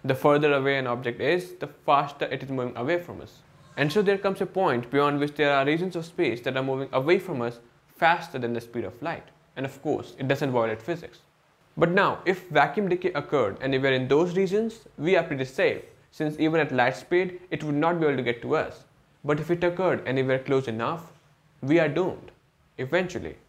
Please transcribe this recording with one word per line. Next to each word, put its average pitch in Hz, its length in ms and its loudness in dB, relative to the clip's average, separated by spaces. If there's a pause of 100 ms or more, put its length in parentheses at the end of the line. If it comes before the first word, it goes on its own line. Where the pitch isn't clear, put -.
The 135 100 2
further 147 380 4
away 139 260 2
an 131 80 -2
object 120 340 -4
is, 175 340 0
the 147 120 -8
faster 147 600 0
it 139 160 -6
is 135 80 -12
moving 123 260 -4
away 156 240 -2
from 98 200 -14
us. - 220 -20 (340)
And 147 160 0
so 208 100 4
there 196 160 2
comes 196 220 -2
a 190 60 -2
point 151 440 0
beyond 143 280 2
which 143 160 -2
there 143 180 2
are 139 120 4
regions 170 320 0
of 165 80 -6
space 123 380 -2
that 131 140 -2
are 135 60 0
moving 135 300 -4
away 143 260 2
from 131 240 -4
us 120 180 -6 (360)
faster 170 420 2
than 120 140 -2
the 117 80 -4
speed 113 240 -8
of 95 180 -10
light. 160 220 -8 (320)
And 135 80 -6
of - 180 -10
course, 139 360 -4
it 135 100 -4
doesn't 139 240 0
violate 113 300 0
physics. - 360 -8 (580)
But 165 140 2
now, 175 340 2
if 185 240 -2
vacuum 151 400 2
decay 175 240 0
occurred 135 480 0
anywhere 135 320 2
in 127 160 0
those 165 280 4
regions, 202 500 0 (120)
we 175 180 2
are 165 60 4
pretty 135 220 -4
safe, 143 380 0 (280)
since 151 280 -4
even 160 220 2
at 143 120 0
light 127 240 2
speed, 180 440 0 (100)
it 156 120 -4
would 151 120 -2
not 165 260 2
be 156 60 4
able 139 100 2
to 131 60 -2
get 120 200 -2
to 123 140 -2
us. - 280 -6 (400)
But 151 160 0
if 156 100 -6
it 175 140 0
occurred 175 420 0
anywhere 131 340 2
close 135 280 0
enough, 123 440 -4 (500)
we 147 160 4
are 156 100 4
doomed, 170 420 -4 (480)
eventually. 131 580 -4 (120)